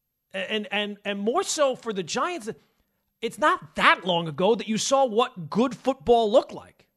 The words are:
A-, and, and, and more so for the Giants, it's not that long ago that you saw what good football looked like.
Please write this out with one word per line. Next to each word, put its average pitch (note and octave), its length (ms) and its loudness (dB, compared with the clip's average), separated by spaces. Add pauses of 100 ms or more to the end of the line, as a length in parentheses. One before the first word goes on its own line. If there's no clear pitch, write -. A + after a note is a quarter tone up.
(340)
A-, F#3+ 180 -8
and, G#3+ 200 -4
and, G#3 340 -4
and G3+ 140 -6
more B3+ 240 0
so C#4 320 0
for A3+ 180 -8
the F#3+ 100 -4
Giants, B3+ 460 -4 (720)
it's A#3 160 -6
not D#4 380 0
that B3 300 4
long E3+ 220 0
ago F#3 280 2
that G3 120 -6
you A3 100 -2
saw C4+ 280 2
what G#3+ 440 -2
good A#3 260 0
football A#3 560 2
looked C#4 220 2
like. - 440 -20